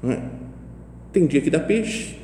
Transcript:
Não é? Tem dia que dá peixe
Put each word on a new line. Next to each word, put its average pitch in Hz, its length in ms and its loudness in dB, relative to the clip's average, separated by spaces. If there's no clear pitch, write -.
Não 123 80 2
é? - 100 -2
Tem 180 140 6
dia 143 140 6
que 139 80 0
dá 156 100 4
peixe - 640 0